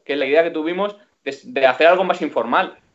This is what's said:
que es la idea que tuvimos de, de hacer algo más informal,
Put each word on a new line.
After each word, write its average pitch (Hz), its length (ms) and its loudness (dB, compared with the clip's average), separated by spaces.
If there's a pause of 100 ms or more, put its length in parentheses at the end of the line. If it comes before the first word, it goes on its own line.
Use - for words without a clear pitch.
que 139 100 -4
es 147 40 -2
la 135 80 -2
idea 151 160 2
que 170 80 -4
tuvimos 180 460 -4 (260)
de, - 220 -10
de 131 220 0
hacer 131 200 4
algo 185 180 6
más 175 180 -4
informal, 143 540 -2 (180)